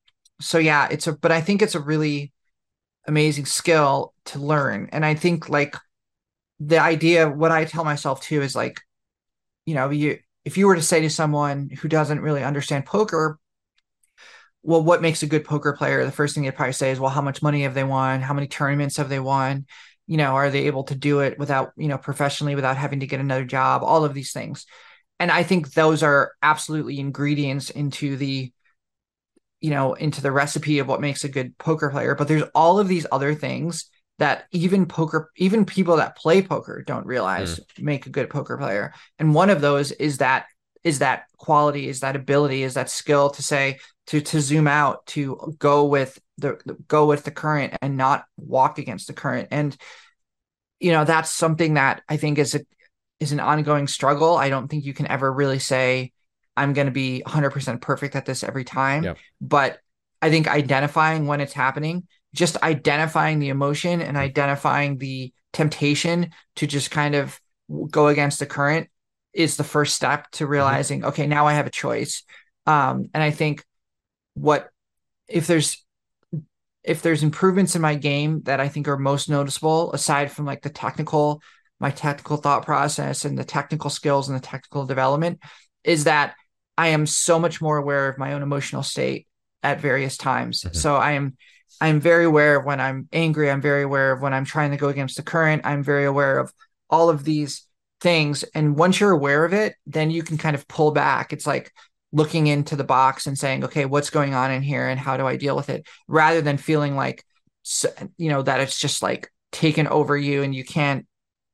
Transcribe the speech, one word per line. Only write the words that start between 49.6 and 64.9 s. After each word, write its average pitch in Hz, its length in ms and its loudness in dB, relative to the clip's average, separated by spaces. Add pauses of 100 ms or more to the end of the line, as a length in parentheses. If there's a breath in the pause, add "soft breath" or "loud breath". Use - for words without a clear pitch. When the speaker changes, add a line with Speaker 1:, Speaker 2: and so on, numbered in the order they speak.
Speaker 1:
you 175 140 2
know, 156 120 4
that's 160 260 2
something 160 440 2
that 135 320 2
I 156 100 -2
think 151 220 -2
is 147 160 0
a, 143 60 -2 (580 soft breath)
is 147 140 -4
an 147 80 -2
ongoing 147 460 0
struggle. 147 500 2
I 139 120 2
don't 135 200 -4
think 147 160 -4
you 139 80 -8
can 143 140 -4
ever 135 240 -2
really 135 280 0
say, 127 540 0 (420)
"I'm 143 160 0
gonna 139 200 0
be 127 340 -4
a - 40 -14
hundred 143 220 2
percent 127 300 -6
perfect 139 340 -4
at 135 100 -6
this 131 180 -6
every 131 200 -6
time." 135 400 -2
Speaker 2:
Yep. 87 140 -6 (240 soft breath)
Speaker 1:
But 135 380 0 (420)
I 160 80 2
think 156 180 4
identifying 147 800 0
when 143 140 -2
it's 139 100 -8
happening, 151 560 -4 (260)
just 165 300 0
identifying 156 760 0
the 143 100 -2
emotion 143 520 -2
and 143 140 -4
Speaker 2:
Mm. 143 60 0
Speaker 1:
identifying 139 760 0